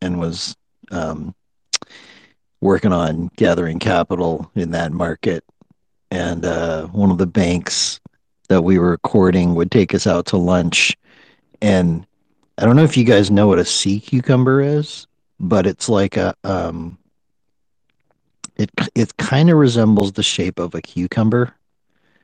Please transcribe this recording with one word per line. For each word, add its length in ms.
and 180
was, 360
um, 420
working 320
on 460
gathering 420
capital 760
in 160
that 200
market. 520
And, 360
uh, 420
one 240
of 60
the 100
banks 720
that 140
we 140
were 200
courting 580
would 160
take 240
us 100
out 220
to 100
lunch. 600
And 440
I 40
don't 100
know 80
if 120
you 80
guys 280
know 160
what 100
a 80
sea 340
cucumber 600
is, 460
but 260
it's 240
like 260
a, 280
um, 540
it, 140
it 240
kinda 380
resembles 560
the 100
shape 380
of 160
a 60
cucumber, 720